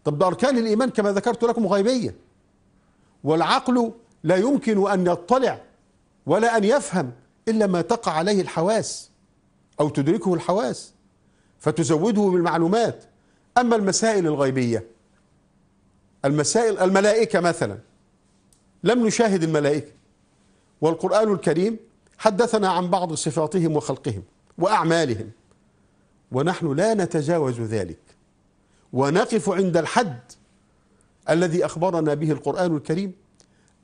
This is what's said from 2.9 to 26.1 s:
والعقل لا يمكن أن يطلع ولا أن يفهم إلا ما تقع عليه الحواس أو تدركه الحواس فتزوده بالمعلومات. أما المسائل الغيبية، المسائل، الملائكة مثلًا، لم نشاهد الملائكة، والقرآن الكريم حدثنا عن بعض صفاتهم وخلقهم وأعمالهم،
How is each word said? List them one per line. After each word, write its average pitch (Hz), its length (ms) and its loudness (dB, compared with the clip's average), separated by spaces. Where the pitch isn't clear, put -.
والعقل 214 680 2
لا 175 120 2
يمكن 208 540 2
أن 185 160 0
يطلع 185 540 0
ولا 220 300 2
أن 208 80 2
يفهم 185 480 0
إلا 220 180 2
ما 180 160 0
تقع 196 300 -2
عليه 180 280 0
الحواس 180 720 -4
أو 151 80 2
تدركه 175 460 0
الحواس 202 580 -4
فتزوده 165 640 0
بالمعلومات. 175 840 0
أما 240 180 2
المسائل 202 500 2
الغيبية، 131 600 0
المسائل، 151 540 2
الملائكة 196 640 2
مثلًا، 151 380 -2
لم 226 220 2
نشاهد 196 360 2
الملائكة، 147 500 -2
والقرآن 196 520 0
الكريم 185 440 0
حدثنا 214 500 0
عن 175 220 -2
بعض 175 240 -4
صفاتهم 156 640 -2
وخلقهم 113 460 -6
وأعمالهم، 165 720 0